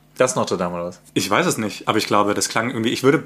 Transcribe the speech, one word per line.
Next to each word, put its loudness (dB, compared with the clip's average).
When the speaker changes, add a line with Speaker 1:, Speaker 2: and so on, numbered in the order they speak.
Speaker 1:
Das 4
Notre -2
Dame, -4
oder -6
was? -12
Speaker 2:
Ich 0
weiß 2
es 0
nicht, -6
aber 2
ich 0
glaube, 2
das -2
klang -2
irgendwie, -2
ich -4
würde 4